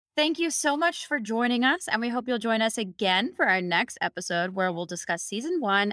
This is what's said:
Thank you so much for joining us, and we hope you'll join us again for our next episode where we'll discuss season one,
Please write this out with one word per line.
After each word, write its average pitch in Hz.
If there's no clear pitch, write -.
Thank 302
you 339
so 294
much 339
for 285
joining 240
us, 277
and 220
we 233
hope 240
you'll 247
join 220
us 226
again 196
for 311
our 190
next 180
episode 180
where 185
we'll 170
discuss 175
season 302
one, 202